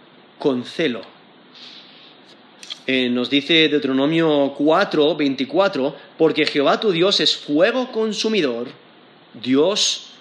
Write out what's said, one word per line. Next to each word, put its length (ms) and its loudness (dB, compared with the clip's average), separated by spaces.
con 260 -2
celo. 380 -6
Eh, 220 0
nos 200 -2
dice 380 2
Deuteronomio 880 2
cuatro 580 2
veinticuatro, 760 -2
"Porque 280 2
Jehová 340 0
tu 120 0
Dios 280 2
es 160 0
fuego 560 0
consumidor, 800 -2
Dios 880 0